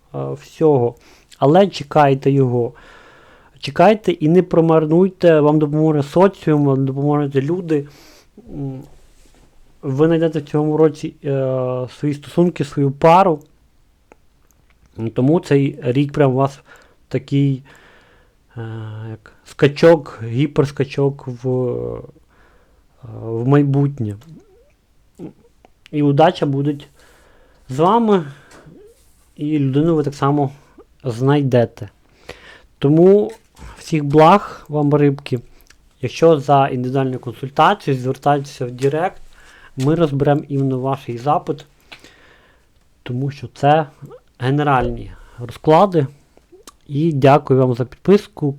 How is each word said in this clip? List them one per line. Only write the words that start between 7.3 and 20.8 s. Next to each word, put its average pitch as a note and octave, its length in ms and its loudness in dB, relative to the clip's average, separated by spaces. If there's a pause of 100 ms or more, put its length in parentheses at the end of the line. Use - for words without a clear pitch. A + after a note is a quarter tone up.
люди. D3+ 520 -4 (680)
М, C#3 280 -12 (1000)
ви C#3+ 240 0
знайдете E3 340 0
в D3+ 40 -8
цьому D3+ 340 -2
році, D#3 360 0 (120)
е, D3 40 -6 (680)
свої D3 140 -4
стосунки, E3+ 520 -2
свою C#3 260 -2
пару. E3 480 4 (1700)
Тому C#3 260 2
цей C#3+ 420 -2
рік C#3+ 320 -2
прям C#3 180 2
у B2 40 -2
вас C#3 240 -4 (480)
такий, C#3 560 -4 (960)
е, A#2 40 -12 (480)
як - 240 -20 (120)
скачок, D#3 800 2
гіперскачок C#3 1040 -4